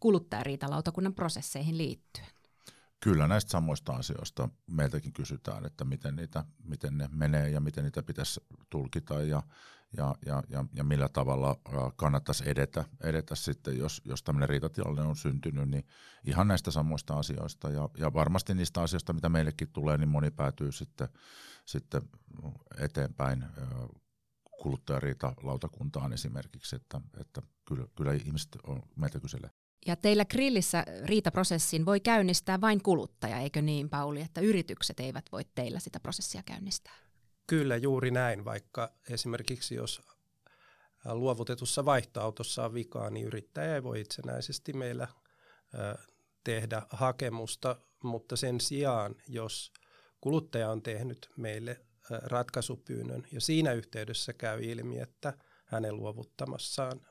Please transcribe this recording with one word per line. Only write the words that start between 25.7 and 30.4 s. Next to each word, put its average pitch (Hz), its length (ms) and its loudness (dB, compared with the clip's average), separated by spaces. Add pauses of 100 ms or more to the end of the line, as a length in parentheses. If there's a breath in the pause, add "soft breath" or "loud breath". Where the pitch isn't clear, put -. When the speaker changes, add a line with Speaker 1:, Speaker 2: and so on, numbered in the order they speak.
Speaker 2:
esimerkiksi, - 640 -8
että, - 240 -10 (200)
että - 220 -10 (220)
kyllä, 65 220 -4 (100)
kyllä 71 160 2
ihmiset 73 440 -2 (100)
on, 67 160 -6 (140)
meiltä 71 240 -2
kyselee. 64 300 -8 (360)
Speaker 1:
Ja 170 100 0
teillä 208 280 6
Grillissä 233 600 2 (200)